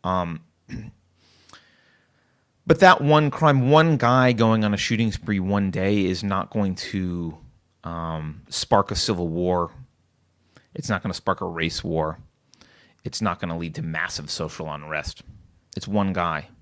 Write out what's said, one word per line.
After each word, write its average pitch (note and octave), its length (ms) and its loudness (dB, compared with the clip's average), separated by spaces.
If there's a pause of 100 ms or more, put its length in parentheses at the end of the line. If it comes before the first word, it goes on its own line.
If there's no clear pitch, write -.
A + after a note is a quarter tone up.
Um, F2 380 -2 (260)
<clears throat> - 240 -14 (1700)
but C#3+ 140 4
that F#3 220 8
one D3+ 280 4
crime, C#3 400 2
one D#3+ 280 6
guy B2+ 340 4
going A2 320 4
on G#2 100 2
a G2 40 -2
shooting A2 340 0
spree G2+ 280 -2
one G2 300 0
day G2 340 0
is F#2 200 -2
not G2 260 -2
going G2 260 0
to, F2 640 -6 (460)
um, D#2+ 640 -8
spark - 400 2
a G2+ 60 -4
civil F2 320 -2
war. F2 440 -2 (1000)
It's - 160 -10
not F#2+ 120 -2
gonna F#2+ 120 -4
spark - 260 -2
a F#2 60 -6
race E2 380 -4
war. D#2+ 340 -4 (880)
It's - 180 -8
not F2+ 180 -2
gonna E2+ 180 -6
lead E2 180 -8
to D#2+ 60 -8
massive D#2+ 480 -8
social D#2 420 -8
unrest. D2+ 500 -10 (540)
It's F#2+ 120 -10
one G2 240 0
guy. E2+ 360 -4 (140)